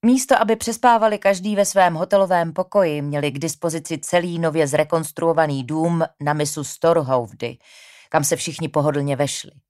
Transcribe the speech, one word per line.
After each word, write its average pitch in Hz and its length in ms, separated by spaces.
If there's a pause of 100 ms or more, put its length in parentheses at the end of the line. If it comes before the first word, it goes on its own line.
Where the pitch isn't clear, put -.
Místo, 254 380
aby 220 160
přespávali 226 640
každý 196 380
ve 202 80
svém 185 300
hotelovém 180 580
pokoji, 165 500
měli 143 280
k 139 80
dispozici 160 600
celý 175 400
nově 160 280
zrekonstruovaný 151 1000
dům 160 400 (160)
na 147 120
mysu 151 320
Storhovdy, 127 960 (500)
kam 156 160
se 165 120
všichni 165 320
pohodlně 143 480
vešli. - 360 (180)